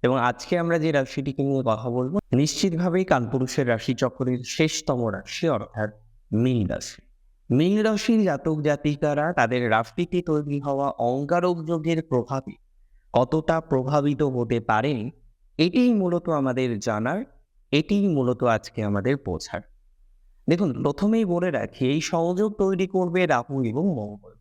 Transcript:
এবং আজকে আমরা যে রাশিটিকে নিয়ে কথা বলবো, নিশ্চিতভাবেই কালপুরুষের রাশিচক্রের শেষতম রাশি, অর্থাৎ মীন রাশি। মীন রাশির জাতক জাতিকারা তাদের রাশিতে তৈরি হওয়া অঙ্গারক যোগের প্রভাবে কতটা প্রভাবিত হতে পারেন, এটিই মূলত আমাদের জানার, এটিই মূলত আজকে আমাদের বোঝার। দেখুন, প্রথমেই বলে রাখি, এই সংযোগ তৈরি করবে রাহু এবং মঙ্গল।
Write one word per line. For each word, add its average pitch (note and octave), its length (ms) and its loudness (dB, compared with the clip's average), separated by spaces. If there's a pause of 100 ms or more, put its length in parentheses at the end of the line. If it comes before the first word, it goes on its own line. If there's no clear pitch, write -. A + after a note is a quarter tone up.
এবং B2+ 160 2
আজকে B2 400 0
আমরা E3+ 200 0
যে D#3 140 0
রাশিটিকে C3+ 500 -2
নিয়ে C3+ 240 0
কথা A2+ 240 0
বলবো, B2+ 280 -2 (140)
নিশ্চিতভাবেই E3+ 720 2
কালপুরুষের B2+ 640 0
রাশিচক্রের B2 760 0
শেষতম C#3 640 -2
রাশি, G2 400 -4
অর্থাৎ G#2+ 420 -2 (420)
মীন A#2 340 2
রাশি। - 360 -8 (520)
মীন F#3 280 4
রাশির A3 420 2
জাতক D#3 380 -2
জাতিকারা D3 720 0
তাদের B2 380 2
রাশিতে F3 520 0
তৈরি D3 380 -2
হওয়া C#3 300 -2
অঙ্গারক D#3+ 760 0
যোগের D#3+ 360 0
প্রভাবে C3+ 600 -4 (520)
কতটা D3+ 460 2
প্রভাবিত C#3+ 640 0
হতে A#2+ 380 0
পারেন, A#2 500 -2 (480)
এটিই A#3+ 360 4
মূলত F3 340 0
আমাদের C3 500 0
জানার, A#2 460 -2 (460)
এটিই G3 380 2
মূলত B2+ 360 0
আজকে A2+ 400 0
আমাদের G#2 320 0 (100)
বোঝার। F2 340 -6 (880)
দেখুন, D#3+ 340 0
প্রথমেই G#3 420 2
বলে F3 260 0
রাখি, B2 360 -2
এই D3 140 2
সংযোগ F3+ 580 0
তৈরি F#3+ 280 2
করবে F3+ 400 0
রাহু C3+ 380 0
এবং B2 220 0
মঙ্গল। G#2 540 -6